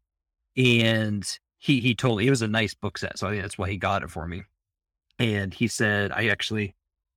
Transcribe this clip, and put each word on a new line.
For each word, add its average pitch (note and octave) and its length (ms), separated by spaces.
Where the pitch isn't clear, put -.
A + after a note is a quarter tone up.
And A2+ 720
he, C3+ 220
he A#2 140
told, A2 280
it B2+ 80
was B2 120
a A2 60
nice G#2+ 260
book - 240
set. - 200
So F#2+ 100
I G2+ 40
think G2+ 120
that's - 140
why F#2 120
he G2+ 80
got G2 260
it - 60
for E2 180
me. F2+ 160
And G2+ 360
he A#2 140
said, G#2 440
"I A2 160
actually" G#2 480